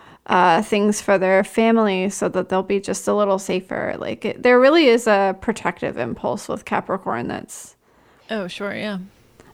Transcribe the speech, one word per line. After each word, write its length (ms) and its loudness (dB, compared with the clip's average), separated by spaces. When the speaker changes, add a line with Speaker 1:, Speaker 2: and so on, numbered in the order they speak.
Speaker 1:
uh, 360 4
things 380 0
for 180 2
their 240 4
family 680 2
so 180 -4
that 220 -4
they'll 120 0
be 160 -2
just 300 -6
a 60 0
little 240 0
safer. 600 -6
Like, 280 -10
it, 160 -8
there 180 6
really 260 6
is 200 4
a 340 2
protective 580 -6
impulse 500 -6
with 180 -8
Capricorn 600 -4
that's 460 -14
Speaker 2:
Oh, 180 -6
sure, 260 -10
yeah. 240 -8